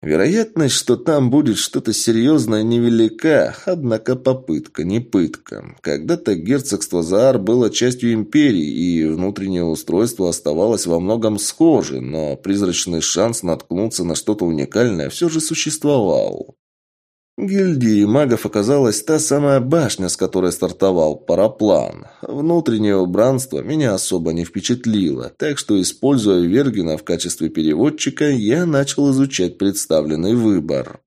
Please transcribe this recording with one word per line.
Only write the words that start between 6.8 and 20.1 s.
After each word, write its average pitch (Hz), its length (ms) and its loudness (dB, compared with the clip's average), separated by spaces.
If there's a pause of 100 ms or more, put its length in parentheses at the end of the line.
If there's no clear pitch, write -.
Заар 110 380 2
было 113 300 2
частью 120 440 0
империи, 110 540 2
и 80 380 0
внутреннее 92 580 -2
устройство 90 640 -2
оставалось 90 600 -2
во 85 120 0
многом 107 400 0
схоже, 101 600 0
но 73 340 -6
призрачный 92 640 -2
шанс 110 440 -2
наткнуться 90 600 -4
на 85 120 -2
что-то 104 280 -2
уникальное 82 680 0
все 175 200 -2
же 160 100 -2
существовал. 104 1160 -2 (800)
Гильдией 156 680 2
магов 120 400 2
оказалась 110 560 2
та 156 160 0
самая 143 420 2
башня, 127 480 0
с 85 80 -4